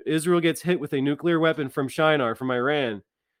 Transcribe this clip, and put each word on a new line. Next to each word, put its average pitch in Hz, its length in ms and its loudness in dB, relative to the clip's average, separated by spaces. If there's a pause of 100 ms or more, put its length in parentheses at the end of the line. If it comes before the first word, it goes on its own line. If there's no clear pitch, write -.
Israel 160 360 2
gets 165 200 0
hit 175 200 -2
with 147 100 -8
a 139 100 -2
nuclear 151 380 0
weapon 156 300 0
from 135 180 -4
Shinar, 143 480 2
from 127 160 -4
Iran. 123 500 0 (400)